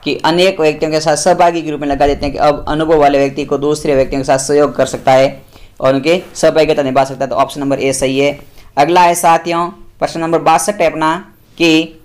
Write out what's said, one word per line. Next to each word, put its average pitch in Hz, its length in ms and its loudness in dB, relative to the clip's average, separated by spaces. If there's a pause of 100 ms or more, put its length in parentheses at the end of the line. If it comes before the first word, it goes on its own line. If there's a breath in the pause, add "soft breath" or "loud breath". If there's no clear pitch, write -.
कि 139 200 -4
अनेक 180 360 0
व्यक्तियों 151 320 0
के 156 80 0
साथ 156 160 0
सहभागी 170 460 2
के 151 80 -8
रूप 147 100 -8
में 143 80 -4
लगा 143 180 0
देते 143 200 -2
हैं 143 60 -6
कि - 60 -8
अब 147 300 0
अनुभव 156 320 0
वाले 143 180 4
व्यक्ति 139 260 -2
को 139 140 -4
दूसरे 151 360 -2
व्यक्तियों 135 280 0
के 131 40 -6
साथ 135 120 2
सहयोग 143 380 0
कर 131 100 0
सकता 127 260 -2
है 135 300 2 (380 soft breath)
और 131 140 0
उनके 160 280 0 (120)
सहभागिता 151 480 2
निभा 135 220 2
सकता 135 200 -6
है। 131 60 -6
तो - 60 -4
option 139 240 -2
number 139 180 -2
ए 135 140 -2
सही 131 260 -2
है। 143 200 0 (380 soft breath)
अगला 165 240 4
है 175 140 4
साथियों, 170 540 0
प्रश्न - 520 -8
number 165 180 0
बासठ 160 420 0
है 160 100 2
अपना 156 420 -4 (260)
कि 160 460 2